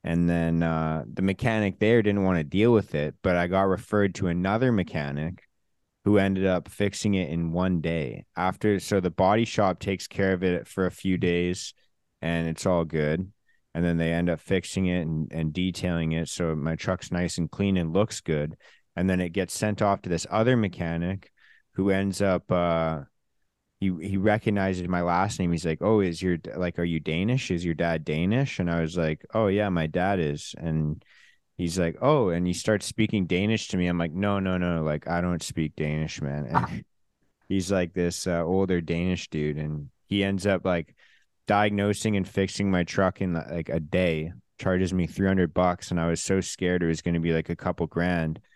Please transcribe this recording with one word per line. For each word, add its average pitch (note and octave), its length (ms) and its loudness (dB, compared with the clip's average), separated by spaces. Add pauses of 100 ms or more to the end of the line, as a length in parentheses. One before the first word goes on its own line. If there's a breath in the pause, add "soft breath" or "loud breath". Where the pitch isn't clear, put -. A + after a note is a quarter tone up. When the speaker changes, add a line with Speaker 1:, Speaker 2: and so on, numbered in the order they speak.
Speaker 1:
And E2+ 260 2
then, E2 340 0
uh, D#2+ 480 -2
the - 120 -6
mechanic G2+ 560 0
there A2+ 240 6
didn't G2+ 220 2
wanna F2+ 200 2
deal G2+ 280 4
with G2+ 220 2
it, D2 280 -2
but F2+ 140 2
I F2 100 2
got F#2+ 160 2
referred G2 540 0
to F#2+ 100 -2
another F#2+ 440 2
mechanic D#2+ 720 -2 (600)
who G#2 140 6
ended F#2+ 280 2
up F2+ 220 0
fixing G2+ 460 0
it F2+ 160 0
in E2 220 -2
one F2+ 280 0
day. D#2+ 440 -4 (100)
After, F#2 440 0
so G2+ 220 0
the F2+ 100 0
body G2+ 340 4
shop G2 340 0
takes G2 280 -4
care F#2+ 260 2
of F2+ 100 -2
it F2+ 240 0
for F#2+ 200 -2
a F2+ 40 -2
few F#2+ 260 -2
days, F2 560 0 (480)
and E2 260 0
it's D#2+ 180 -4
all F2 200 2
good. D#2+ 460 -2 (420)
And E2+ 120 0
then E2+ 120 2
they E2 160 0
end F2 160 0
up E2 120 -2
fixing F#2 460 -2
it F2+ 140 0
and, D#2+ 300 -4
and D#2+ 220 -4
detailing F2 600 -2
it, E2 160 -2
so E2 260 -2
my D#2 200 -4
truck's - 360 -4
nice F2 260 -2
and E2 120 -2
clean G2 280 0
and E2 160 -2
looks G2+ 280 0
good. D2+ 360 -2 (380 soft breath)
And F#2 140 0
then F2+ 120 2
it F2 80 -2
gets F2+ 240 -4
sent G#2+ 280 -2
off G2+ 220 2
to F#2 60 -8
this E2+ 200 -2
other A2+ 280 4
mechanic F2 720 -4 (420 soft breath)
who G2 160 0
ends F#2+ 320 0
up, F#2 300 0
uh, E2 500 0 (800)
he, G2 120 0 (100)
he G2 160 -4
recognizes G2 720 0
my F2+ 140 0
last F2 380 0
name. F2+ 120 0
He's E2 140 -2
like, D#2+ 160 -2
"Oh, G#2+ 200 4
is F2 200 -2
your F2+ 160 0
d-, - 180 -10
like, F2 240 -4
are F2 60 0
you E2 140 0
Danish? F#2+ 520 -2
Is F2 140 -2
your E2+ 100 0
dad E2 300 0
Danish?" F#2+ 540 0
And F2 120 0
I E2 100 0
was E2 160 -4
like, D#2 360 -2
"Oh, A2 140 2
yeah, G2+ 220 2
my E2+ 180 0
dad F#2 320 0
is." D2+ 380 -4
And D#2 460 -2 (540 soft breath)
he's F2 220 -2
like, E2+ 220 0
"Oh," B2+ 280 4
and F2 180 0
he F2+ 60 0
starts G#2 340 0
speaking G#2 400 0
Danish G2+ 420 0
to G2 80 -2
me. F2+ 100 2
I'm F2+ 120 0
like, E2+ 140 -2
"No, G2+ 260 0
no, F#2 180 0
no, F2 260 0
like, D2+ 240 -2
I F2 140 0
don't F2 220 -2
speak D#2 320 -4
Danish, D#2 460 -4
man." D2 260 -4
And - 200 -2
Speaker 2:
Ah. - 140 -8 (680)
Speaker 1:
he's, F#2+ 220 0
like, F2+ 220 2
this, F2 340 0
uh, E2+ 160 0
older F#2 380 2
Danish E2+ 480 -2
dude, D2+ 280 -2
and D2+ 320 -6 (180)
he G2+ 160 2
ends G2 240 0
up, F#2+ 180 2
like, F2 300 -2 (520 soft breath)
diagnosing G#2 680 2
and F#2 100 0
fixing G2 440 0
my F2+ 120 4
truck F#2 380 0
in, F2+ 120 -2
like, E2 360 -6
a D#2 100 0
day, D#2+ 520 0 (280)
charges F#2 340 2
me F2+ 140 0
three G2 200 0
hundred F#2+ 260 2
bucks, F2+ 380 0
and F2 80 0
I E2+ 80 0
was E2+ 160 0
so F#2+ 180 2
scared F2+ 420 0
it E2+ 40 2
was E2 140 0
gonna E2+ 180 0
be, E2 140 0
like, D#2+ 160 -2
a E2+ 60 -2
couple F2 320 -2
grand. E2+ 520 -2 (160 soft breath)